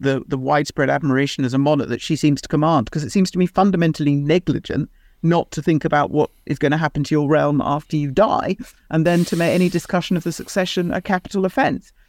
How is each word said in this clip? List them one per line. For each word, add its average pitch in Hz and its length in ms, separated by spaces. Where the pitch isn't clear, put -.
the, 135 260
the 139 120
widespread 143 520
admiration 139 540
as 123 100
a 135 40
monarch 143 300
that 117 120
she 160 160
seems 147 240
to - 80
command, 151 420
'cause 156 140
it - 60
seems 185 220
to 180 60
me 180 80
fundamentally 170 680
negligent 147 760
not 170 280
to 151 120
think 160 220
about 147 260
what 147 200
is 147 120
gonna 151 180
happen 156 280
to 156 100
your 147 140
realm 147 320
after 147 360
you 147 140
die, 190 460
and 160 160
then 175 180
to - 120
make 170 180
any 180 140
discussion 175 480
of 160 80
the 165 80
succession 180 600
a 185 80
capital 190 440
offence. - 480